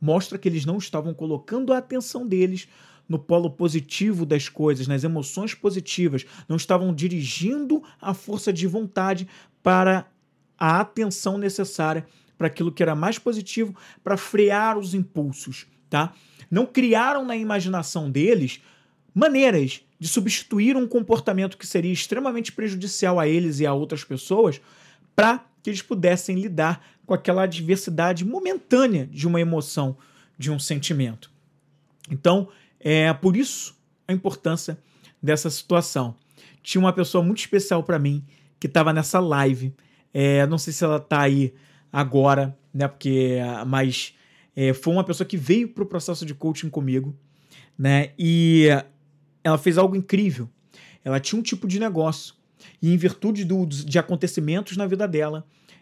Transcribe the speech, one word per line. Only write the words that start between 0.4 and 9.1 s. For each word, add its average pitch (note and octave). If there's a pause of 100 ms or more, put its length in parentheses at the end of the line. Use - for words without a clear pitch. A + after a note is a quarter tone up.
eles E3
não E3+
estavam D#3+
colocando D#3+
a B3+
atenção B3
deles F#3 (400)
no D#3+
polo E3+
positivo E3+
das C#3+
coisas, C#3+
nas C3+
emoções E3
positivas, F3 (200)
não D#3+
estavam F3+
dirigindo F3+ (180)
a G3
força G3+
de F3
vontade F#3+ (360)